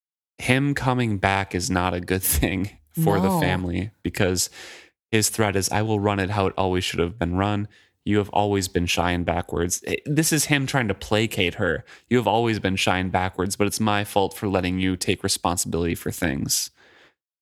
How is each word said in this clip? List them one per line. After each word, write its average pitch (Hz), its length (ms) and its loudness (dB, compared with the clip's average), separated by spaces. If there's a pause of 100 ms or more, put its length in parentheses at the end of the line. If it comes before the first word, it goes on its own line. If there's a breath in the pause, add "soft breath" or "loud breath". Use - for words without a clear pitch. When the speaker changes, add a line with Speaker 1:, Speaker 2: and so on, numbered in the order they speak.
(380)
Speaker 1:
him 135 360 2
coming 127 440 0
back 98 360 0
is 90 160 -2
not 90 240 2
a 90 80 -2
good 92 220 -2
<laughs> - 160 0
thing 95 320 2 (300)
for 101 200 4
the 190 80 4
Speaker 2:
No. 180 100 2
Speaker 1:
family, 92 520 0 (120)
because 90 460 0 (640 loud breath)
his 110 180 2
threat 101 260 2
is, 98 160 0
"I 104 100 2
will 110 200 0
run 101 180 2
it 95 120 0
how 98 160 2
it - 100 -2
always 92 260 2
should - 160 -4
have 87 180 -2
been 85 180 -2
run. 104 340 0 (340 soft breath)
You 101 140 2
have 101 140 0
always 101 360 2
been 90 180 0
shy 87 260 0
and 87 140 0
backwards." 85 600 -4
I, 87 180 -4
this 151 280 0
is 147 120 0
him 143 220 0
trying 123 220 0
to 95 40 0
placate 104 600 0
her. 82 320 -2 (240 loud breath)
"You 120 80 4
have 110 100 2
always 110 320 0
been 95 160 0
shy 95 220 2
and 92 120 -2
backwards, 92 460 -2
but 104 120 2
it's - 120 -4
my 104 240 2
fault 98 320 0
for 104 140 -2
letting 92 300 0
you 92 180 2
take - 260 -2
responsibility 87 720 0
for - 160 -6
things." - 600 -4 (720 soft breath)